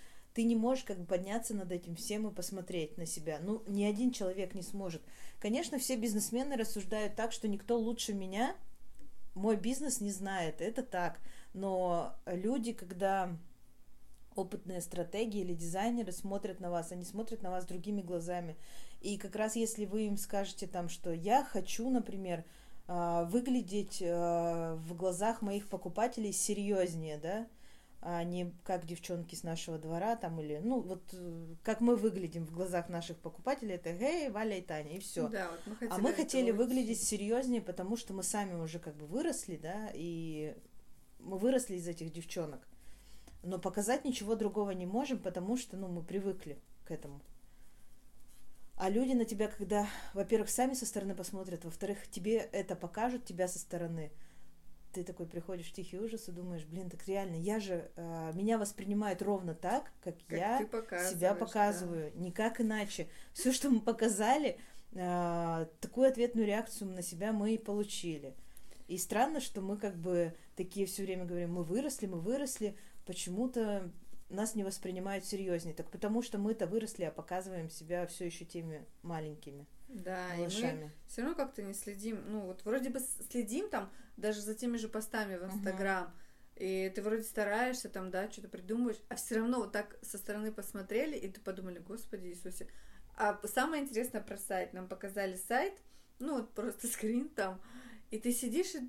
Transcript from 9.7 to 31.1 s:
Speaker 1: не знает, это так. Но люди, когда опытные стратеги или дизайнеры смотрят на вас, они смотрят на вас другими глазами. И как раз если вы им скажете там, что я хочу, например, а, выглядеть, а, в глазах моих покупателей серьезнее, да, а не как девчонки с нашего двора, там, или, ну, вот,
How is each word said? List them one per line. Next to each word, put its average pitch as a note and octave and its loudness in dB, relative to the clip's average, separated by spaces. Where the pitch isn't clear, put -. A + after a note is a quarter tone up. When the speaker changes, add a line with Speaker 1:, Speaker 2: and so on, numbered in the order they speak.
Speaker 1:
не G3+ 2
знает, F#3+ 0
это A#3 2
так. F3 2
Но F#3 2
люди, A3 2
когда F#3 2
опытные F#3 -4
стратеги G3 0
или F3+ 2
дизайнеры F#3 2
смотрят G3 -2
на F3 -2
вас, E3+ 0
они F3 -4
смотрят A3 -2
на F3+ 0
вас F3+ 2
другими F#3 0
глазами. E3+ -2
И G3+ 0
как G3 -6
раз A3 2
если A3 2
вы G#3+ 2
им G3+ 4
скажете G3 0
там, F3 0
что E3+ 0
я F3+ 6
хочу, A3+ 2
например, F#3+ 2
а, F3 4
выглядеть, G#3 2
а, E3+ 4
в E3 -6
глазах F#3 2
моих G3+ 0
покупателей G#3 0
серьезнее, F3+ 2
да, F#3+ -2
а E3+ 0
не F3 -2
как F#3 0
девчонки E3+ -4
с - -8
нашего E3 -2
двора, E3+ 0
там, E3 -4
или, D3+ -2
ну, B3 2
вот, F#3 -6